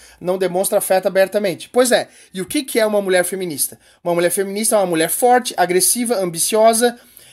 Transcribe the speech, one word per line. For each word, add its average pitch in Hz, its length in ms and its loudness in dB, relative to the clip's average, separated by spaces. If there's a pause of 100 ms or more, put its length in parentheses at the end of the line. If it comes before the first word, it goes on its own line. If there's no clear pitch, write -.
(200)
não 180 180 -2
demonstra 185 400 -2
afeto 190 300 0
abertamente. 190 640 -2
Pois 247 220 2
é, 190 160 0 (260)
e 190 80 -8
o 175 40 -6
que 294 180 -4
que 240 160 -4
é 220 60 2
uma 208 160 0
mulher 185 220 2
feminista? 175 560 -6 (240)
Uma 175 100 -2
mulher 175 160 2
feminista 202 460 -2
é 208 40 4
uma 190 60 2
mulher 165 240 0
forte, 247 480 2
agressiva, 180 580 0
ambiciosa, 220 840 2 (340)